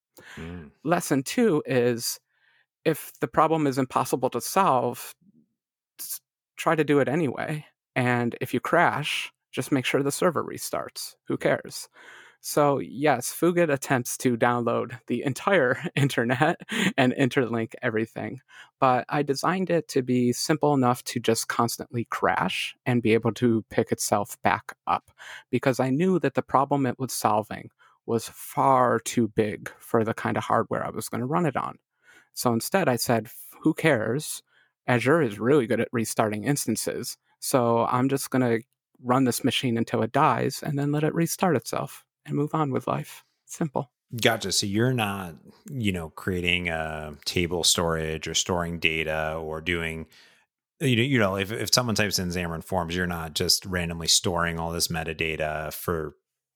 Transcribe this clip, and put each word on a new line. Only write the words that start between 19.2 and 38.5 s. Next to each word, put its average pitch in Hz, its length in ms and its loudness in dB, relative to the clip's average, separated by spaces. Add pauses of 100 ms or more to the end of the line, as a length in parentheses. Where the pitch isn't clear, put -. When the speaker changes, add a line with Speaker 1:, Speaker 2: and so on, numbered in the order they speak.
Speaker 2:
designed 160 480 0
it 165 160 0
to 131 160 0
be 123 280 2
simple 147 440 2
enough 123 300 2
to - 140 -4
just 113 280 0
constantly - 580 -4
crash - 680 -2 (100)
and 120 160 2
be 110 140 4
able 113 200 2
to 113 360 2
pick - 200 0
itself - 520 -2
back - 300 0 (120)
up, - 240 -2 (400)
because 127 300 0
I 131 100 0
knew 170 300 2
that 139 160 -2
the - 80 0
problem 139 420 2
it 120 140 -4
was 127 140 -6
solving - 580 0 (340)
was 113 260 -2
far 127 680 4
too 113 300 0
big 107 500 -2
for 113 240 0
the 113 100 -2
kind 110 240 -2
of 110 60 -2
hardware 113 420 0
I - 60 -8
was - 180 -8
gonna 113 160 -6
run 165 220 0
it - 100 -2
on. - 220 -6 (560)
So 120 180 2
instead 165 340 0
I 123 100 2
said, 117 300 0 (340)
"Who 160 120 2
cares? 123 680 0 (420)
Azure 127 380 4
is 104 160 -2
really 127 260 4
good 113 140 0
at 113 120 -2
restarting 107 520 0
instances. 117 760 -2 (220)
So 117 480 2
I'm 123 200 2
just 139 220 -2
gonna 120 300 2 (420)